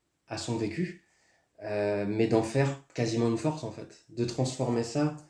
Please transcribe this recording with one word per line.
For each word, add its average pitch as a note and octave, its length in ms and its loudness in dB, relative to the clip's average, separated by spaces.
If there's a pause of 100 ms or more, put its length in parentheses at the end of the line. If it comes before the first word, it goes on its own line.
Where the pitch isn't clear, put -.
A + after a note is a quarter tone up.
(280)
à A2 100 -8
son A#2 180 -4
vécu, A2 480 -4 (580)
euh, G#2 460 0
mais A2 180 2
d'en A2+ 160 6
faire C#3 420 0 (100)
quasiment A#2 340 2
une A2+ 80 2
force D#3 280 -2
en G#2+ 80 -6
fait, - 380 -16
de A#2+ 140 -2
transformer A#2+ 600 0
ça D3+ 320 0 (120)